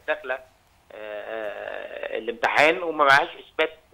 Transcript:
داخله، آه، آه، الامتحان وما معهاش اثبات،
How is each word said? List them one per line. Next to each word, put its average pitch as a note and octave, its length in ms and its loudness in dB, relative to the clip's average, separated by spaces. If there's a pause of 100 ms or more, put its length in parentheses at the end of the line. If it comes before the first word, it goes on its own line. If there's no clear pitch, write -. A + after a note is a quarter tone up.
داخله، C#3 260 -4
آه، C3 60 -4 (540)
آه، G#2 1200 -8
الامتحان B2 680 2
وما D#3 220 2
معهاش C#3+ 240 6
اثبات، - 480 -4 (160)